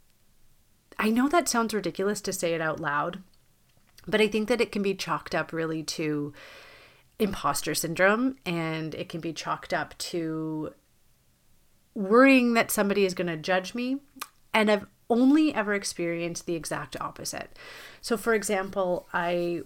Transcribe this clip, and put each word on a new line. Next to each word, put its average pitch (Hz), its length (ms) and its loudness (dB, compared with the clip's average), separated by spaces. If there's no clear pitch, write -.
I 208 100 2
know 247 200 4
that 349 180 4
sounds 226 260 0
ridiculous 196 460 -2
to 190 140 -4
say 175 200 -2
it 165 60 -2
out 160 220 -2
loud, 156 420 -2
but 202 140 2
I 214 80 6
think 214 220 0
that 240 100 2
it - 140 0
can 208 80 0
be 196 140 0
chalked 165 380 -6
up 160 200 -2
really 160 300 -4
to 151 500 -4
imposter 160 540 -2
syndrome, 196 640 2
and 160 500 -4
it 175 120 -8
can 165 140 -10
be 165 100 -6
chalked 151 420 -6
up 156 260 -4
to 160 760 -6
worrying 240 600 6
that 226 160 2
somebody 202 360 2
is 180 80 0
gonna 175 240 -4
judge 185 360 -2
me. 254 280 -4
And 214 160 4
I've 208 180 2
only 269 440 6
ever 208 200 0
experienced 170 720 -4
the 170 100 -2
exact 147 440 -8
opposite. - 580 -10
So, 233 160 -2
for 226 160 0
example, 190 800 0
I 175 520 0